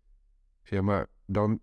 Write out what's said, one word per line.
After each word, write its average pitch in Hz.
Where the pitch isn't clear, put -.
Ik -
zeg, 101
"Maar 98
dan 104